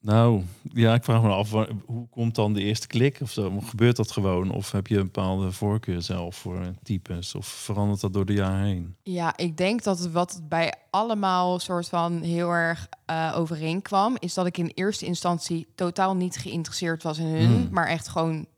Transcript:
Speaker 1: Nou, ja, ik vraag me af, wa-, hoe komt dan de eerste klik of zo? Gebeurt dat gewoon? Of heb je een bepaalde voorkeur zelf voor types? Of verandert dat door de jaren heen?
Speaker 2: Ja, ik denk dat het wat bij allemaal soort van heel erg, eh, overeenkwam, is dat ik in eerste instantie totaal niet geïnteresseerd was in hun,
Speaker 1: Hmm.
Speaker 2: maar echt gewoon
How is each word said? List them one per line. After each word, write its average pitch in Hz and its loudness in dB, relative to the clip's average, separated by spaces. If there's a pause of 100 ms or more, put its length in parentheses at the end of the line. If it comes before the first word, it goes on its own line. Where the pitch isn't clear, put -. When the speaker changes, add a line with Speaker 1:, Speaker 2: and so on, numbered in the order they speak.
Speaker 1:
Nou, 107 6 (300)
ja, 113 6
ik 120 2
vraag 113 4
me 110 6
af, 104 2
wa-, 110 0 (180)
hoe 120 -8
komt 117 -2
dan 107 4
de 101 2
eerste 104 0
klik 135 2
of 110 -6
zo? 98 -2
Gebeurt 117 4
dat 110 0
gewoon? 95 2
Of - -4
heb 98 0
je 107 0
een 95 4
bepaalde 95 0
voorkeur 101 -2
zelf 87 -6
voor 90 -8
types? 90 -6
Of 98 -10
verandert 104 -2
dat 98 -2
door 98 0
de 104 -2
jaren 98 0
heen? 90 -2
Speaker 2:
Ja, 175 -2
ik 165 -2
denk 202 0
dat 190 0
het 175 -6
wat 175 -2
bij 165 0 (160)
allemaal 190 2
soort 175 -4
van 170 0
heel 170 0
erg, 165 0 (180)
eh, 160 -2
overeenkwam, 170 0
is 175 -6
dat 185 0
ik 175 -2
in 170 0
eerste 202 -2
instantie 175 -2
totaal 190 0
niet 180 -2
geïnteresseerd 165 -4
was 156 -4
in 165 -2
hun, 160 4
Speaker 1:
Hmm. 113 6
Speaker 2:
maar - 2
echt - -2
gewoon 160 -2 (100)